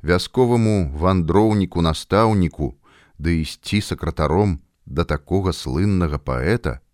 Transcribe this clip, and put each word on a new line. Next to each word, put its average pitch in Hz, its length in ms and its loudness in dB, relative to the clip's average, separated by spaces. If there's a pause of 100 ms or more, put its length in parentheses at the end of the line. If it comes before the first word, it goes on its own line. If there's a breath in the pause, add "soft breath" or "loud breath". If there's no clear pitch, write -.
вясковаму 107 960 2
вандроўніку-настаўніку, 92 1800 2 (420 soft breath)
ды 82 240 0
ісці - 380 -4
сакратаром 80 800 -2 (240)
да 82 240 -4
такога 87 480 -2
слыннага 82 640 -2
паэта? 67 600 -4 (140)